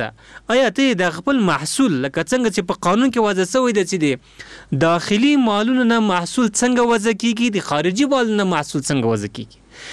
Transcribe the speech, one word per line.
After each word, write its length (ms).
ده؟ 80
آیا 220
ته 240
د 100
خپل 280
محصول، 540
لکه 180
څنګه 320
چې 140
په 60
قانون 240
کې 160
وضع 260
شوی 200
ده 120
چې 200
د 20
داخلي 520
مالونو 560
نه 60
محصول 380
څنګه 340
وضع 300
کیږي، 340
د 140
خارجي 340
مالونو 320
نه 80
محصول 380
څنګه 240
وضع 300
کیږي؟ 220